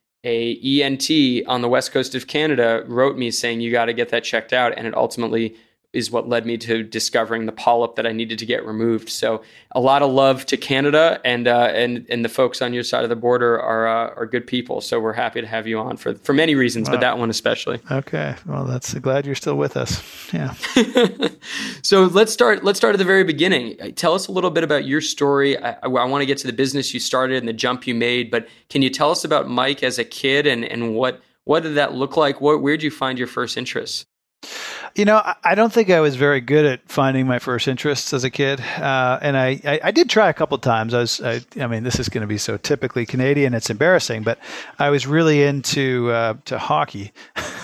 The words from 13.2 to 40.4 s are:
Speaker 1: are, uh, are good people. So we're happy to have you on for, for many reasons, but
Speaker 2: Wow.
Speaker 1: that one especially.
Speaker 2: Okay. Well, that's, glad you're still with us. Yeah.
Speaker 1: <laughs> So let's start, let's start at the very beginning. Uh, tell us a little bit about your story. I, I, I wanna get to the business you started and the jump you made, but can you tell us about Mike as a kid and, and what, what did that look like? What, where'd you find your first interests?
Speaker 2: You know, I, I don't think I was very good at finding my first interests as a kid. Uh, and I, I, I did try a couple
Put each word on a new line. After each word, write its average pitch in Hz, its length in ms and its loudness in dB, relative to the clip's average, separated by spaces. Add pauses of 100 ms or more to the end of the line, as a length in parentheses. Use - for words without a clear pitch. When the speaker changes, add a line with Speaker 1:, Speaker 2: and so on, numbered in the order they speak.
Speaker 1:
are, 113 300 0
uh, 113 260 0
are 117 120 -6
good 120 200 -4
people. 123 360 -4
So 117 180 -2
we're 110 140 -2
happy 120 260 -4
to 113 60 -8
have 110 200 -6
you 110 120 -4
on 117 180 -6
for, 120 200 -4
for - 180 0
many 156 200 4
reasons, 117 360 0
but 123 60 0
Speaker 2:
Wow. 120 40 2
Speaker 1:
that 120 180 0
one 117 120 0
especially. - 500 -2 (100)
Speaker 2:
Okay. 143 440 -4 (100)
Well, - 220 -6
that's, 123 260 -6
glad 135 320 -2
you're 139 100 -4
still 143 220 -4
with 143 220 -2
us. - 240 -4 (280)
Yeah. 151 240 -4 (220)
Speaker 1:
<laughs> 240 520 2 (520)
So 190 240 6
let's 196 280 4
start, 226 320 2
let's 202 120 2
start 220 180 4
at 196 40 2
the 190 60 2
very 190 200 4
beginning. 151 560 0
Uh, - 160 -10
tell 170 160 2
us 185 140 -2
a 202 60 -10
little 180 180 0
bit 165 140 0
about 151 200 0
your 143 160 -2
story. 139 560 2
I, 120 140 -6
I, - 160 -8
I 127 180 2
wanna 139 220 0
get 139 120 0
to 135 80 -8
the 123 60 -6
business 131 400 -2
you 123 80 -6
started 131 380 0
and 117 100 -6
the 113 60 -4
jump 123 320 -4
you 127 80 -2
made, 120 360 -2
but 117 160 -2 (220)
can 139 140 0
you 131 80 2
tell 151 200 2
us 175 140 -2
about 151 240 0
Mike 131 340 -2
as 123 160 -2
a 117 60 0
kid 139 420 0
and, 117 200 0
and 117 280 -4
what, 127 280 -2 (220)
what 156 180 2
did 151 140 -4
that 139 180 2
look 131 240 -4
like? 139 240 2
What, 147 180 4
where'd 151 220 0
you 151 80 0
find 131 260 -4
your 123 120 -4
first 123 280 -4
interests? - 480 -8 (920)
Speaker 2:
You 208 100 2
know, 214 120 6
I, 208 280 0
I 175 100 4
don't 220 180 4
think 214 180 4
I 170 100 6
was 143 160 2
very 143 240 2
good 143 240 4
at 131 240 0
finding 135 380 2
my 127 120 2
first 120 300 -2
interests 135 440 -2
as 131 120 -2
a 131 60 0
kid. 139 300 -2
Uh, 131 640 0
and 139 140 0
I, 131 280 0
I, 147 200 0
I 180 60 2
did 277 200 4
try 214 180 6
a 156 60 2
couple 147 220 -2